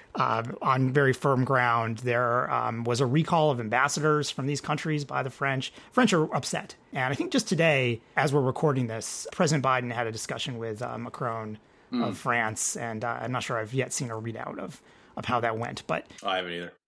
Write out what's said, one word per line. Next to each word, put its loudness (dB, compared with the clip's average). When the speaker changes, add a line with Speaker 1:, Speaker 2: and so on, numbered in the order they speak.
Speaker 1:
uh, 2
on 4
very 6
firm 4
ground. 2
There, 2
um, 0
was 2
a 4
recall 4
of 0
ambassadors 2
from -4
these -2
countries -2
by -2
the -6
French. -2
French 4
are 4
upset. -4
And 0
I -2
think -4
just 0
today, 4
as 2
we're 4
recording 2
this, -8
President 2
Biden 2
had -2
a -4
discussion -6
with, -6
uh, -6
Macron -6
Speaker 2:
Mm. 0
Speaker 1:
of -6
France, -2
and, -6
uh, -2
I'm -6
not -2
sure -4
I've -6
yet 0
seen -4
a -8
readout -8
of, -12
of -10
how 0
that 0
went. -6
But -2
Speaker 2:
I 0
haven't -4
either. -8